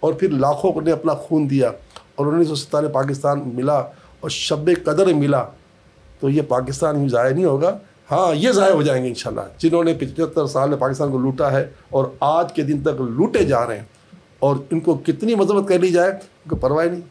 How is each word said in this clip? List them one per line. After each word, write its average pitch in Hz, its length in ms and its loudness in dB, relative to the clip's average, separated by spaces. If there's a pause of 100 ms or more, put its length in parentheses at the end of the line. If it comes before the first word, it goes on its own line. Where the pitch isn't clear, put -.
اور 156 120 0
پھر 180 160 0
لاکھوں 147 520 0
نے 160 120 0
اپنا 156 220 0
خون 151 360 -2
دیا 135 200 2 (440)
اور 139 120 -2
انیس 160 220 2
سو 156 60 -2
ستانوے 147 380 -2
پاکستان 139 500 0 (120)
ملا 135 280 0 (380)
اور 117 100 -8
شب 151 400 -2 (140)
قدر 156 300 2
ملا، 143 300 2 (760)
تو 139 100 0
یہ 151 120 2
پاکستان 139 580 -2
یوں 139 80 0
ضائع 123 260 2
نہیں 180 100 0
ہوگا۔ 170 340 2 (320)
ہاں، 170 240 2
یہ 240 180 2
ضائع 196 200 4
ہو 151 100 2
جائیں 135 200 2
گے 127 60 -4
انشاءاللہ، 113 320 -8 (180)
جنہوں 170 260 2
نے 165 100 2
پچھتر 156 520 -2
سال 135 220 0
میں 147 80 0
پاکستان 135 340 -2
کو 131 80 -2
لوٹا 135 340 0
ہے 131 180 0 (200)
اور 135 140 2 (160)
آج 160 320 0
کے 160 100 -2
دن 143 180 -2
تک 131 200 -2
لوٹے 147 440 0
جا 123 220 0
رہے 113 100 -6
ہیں، 104 80 -14 (540)
اور 139 180 2 (140)
ان 165 100 0
کو 165 140 2
کتنی 170 400 -2
مذمت 196 340 0
کر 185 100 4
لی 180 120 2
جائے، 175 200 4
ان - 380 -14
کو - 80 -4
پرواہ 151 300 0
نہیں۔ 175 140 -4 (100)